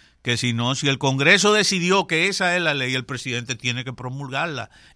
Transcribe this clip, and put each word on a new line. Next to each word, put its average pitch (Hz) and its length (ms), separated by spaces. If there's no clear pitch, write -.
que 120 160
si 123 160
no, 120 220
si 143 120
el 135 120
Congreso 156 520
decidió 185 540
que 170 220
esa 185 280
es 180 60
la 156 140
ley, 127 180
el 131 120
presidente 120 500
tiene 123 280
que 127 100
promulgarla 135 760